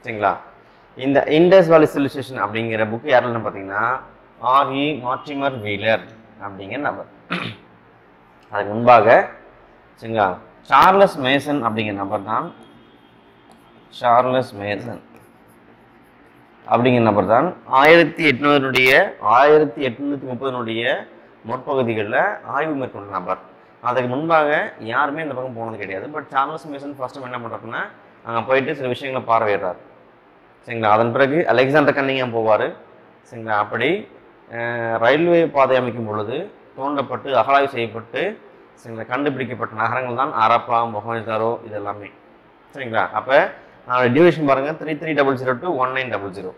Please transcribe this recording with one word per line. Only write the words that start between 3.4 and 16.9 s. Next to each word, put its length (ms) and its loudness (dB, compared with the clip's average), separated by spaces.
பார்த்தீங்கன்னா, 340 -6
ஆர் 320 2
இ 20 -2
Mortimer 580 -4
Wheeler 420 -2
அப்படிங்கிற 300 -12
நபர். 340 -8
அதுக்கு 220 -6
முன்பாக, 560 6
சரிங்களா, 260 0
Charles 560 6
Mason 400 0
அப்படிங்கிற 260 -4
நபர் 280 -6
தான், 160 -4
Charles 520 2
Mason 380 -8
அப்படிங்கிற 300 4